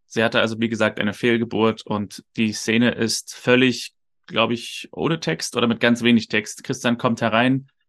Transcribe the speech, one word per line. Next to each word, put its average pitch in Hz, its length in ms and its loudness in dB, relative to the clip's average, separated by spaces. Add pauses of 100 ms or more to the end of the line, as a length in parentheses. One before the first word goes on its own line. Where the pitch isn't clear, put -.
Sie - 160 -2
hatte 113 180 2
also, 110 200 -2
wie 117 80 0
gesagt, 107 320 0
eine 104 140 -2
Fehlgeburt 113 680 0
und 104 400 -6 (120)
die 110 160 0
Szene 113 400 2
ist - 420 -4
völlig, 127 580 2 (340)
glaub 110 240 0
ich, - 420 -8
ohne 160 280 -2
Text - 360 -6
oder 113 100 2
mit 113 140 -2
ganz 120 220 2
wenig 117 260 4
Text. - 360 -4
Christian 123 320 -2
kommt 117 260 -2
herein, 123 440 2 (220)